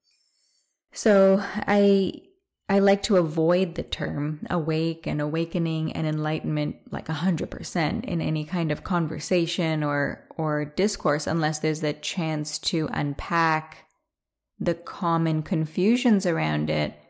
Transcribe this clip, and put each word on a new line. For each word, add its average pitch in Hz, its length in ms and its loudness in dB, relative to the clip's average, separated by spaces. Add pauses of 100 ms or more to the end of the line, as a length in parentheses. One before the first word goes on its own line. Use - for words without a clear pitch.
(920)
So 196 500 6
I, 202 800 2 (480)
I 196 120 4
like 196 240 6
to 208 120 4
avoid 165 600 2
the - 60 -4
term 151 680 -6
awake 160 560 -2
and 147 160 -2
awakening 160 680 -2
and 160 140 -2
enlightenment, 151 720 -2 (140)
like, - 180 -6
a 160 60 -4
hundred 160 360 -2
percent - 540 -4
in 170 160 -4
any 156 240 -2
kind 165 260 -2
of 151 140 -4
conversation 165 1000 0
or, 143 540 -2
or 151 300 -2
discourse, 147 600 0
unless 156 340 -2
there's 156 220 -2
a 151 120 -2
chance 156 640 -4
to 160 340 -2
unpack 156 960 -2 (720)
the 170 140 0
common 165 680 0
confusions 190 840 2
around 156 420 0
it. 151 260 -2 (160)